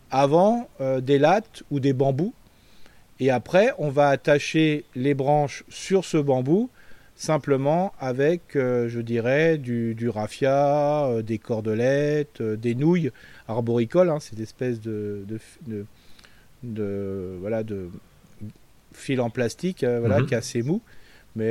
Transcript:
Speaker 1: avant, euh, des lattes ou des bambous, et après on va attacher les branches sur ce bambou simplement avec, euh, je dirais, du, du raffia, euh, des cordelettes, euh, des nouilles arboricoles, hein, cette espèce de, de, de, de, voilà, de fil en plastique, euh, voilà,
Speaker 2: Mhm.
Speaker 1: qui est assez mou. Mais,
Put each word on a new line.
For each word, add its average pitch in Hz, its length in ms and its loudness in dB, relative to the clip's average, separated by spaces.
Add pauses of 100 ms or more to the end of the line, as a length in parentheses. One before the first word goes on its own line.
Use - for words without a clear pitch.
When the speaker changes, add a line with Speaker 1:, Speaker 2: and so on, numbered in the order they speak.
(120)
Speaker 1:
avant, 175 560 4 (120)
euh, 131 200 0
des 139 180 4
lattes 175 540 2
ou 143 80 0
des 139 120 4
bambous, 135 420 0 (840)
et 131 120 2
après 180 480 4
on 151 100 -2
va 143 220 4
attacher 147 720 2 (100)
les 139 200 0
branches 139 540 0
sur - 360 -2
ce - 140 -2
bambou 143 500 2 (480)
simplement 147 840 0
avec, 139 560 -2
euh, 123 320 2
je 117 120 -6
dirais, 123 560 2
du, 117 380 -4
du 117 140 -4
raffia, 143 960 0
euh, 117 160 0
des 110 160 -4
cordelettes, 135 1000 -2
euh, 110 160 -4
des 117 180 -2
nouilles 156 380 2 (340)
arboricoles, 120 640 0
hein, 151 100 -2
cette 110 200 -14
espèce 117 400 -6
de, 104 480 -8
de, 110 100 -8 (300)
de, 104 180 -8 (760)
de, 98 760 -6
voilà, 110 220 -4
de 98 260 -8 (1040)
fil 131 280 -4
en 120 100 -2
plastique, 131 540 -4
euh, 120 160 0
voilà, 113 200 2
Speaker 2:
Mhm. 131 60 2
Speaker 1:
qui 127 80 -2
est 113 40 2
assez 117 240 -4
mou. 165 200 -2 (540)
Mais, 110 140 -4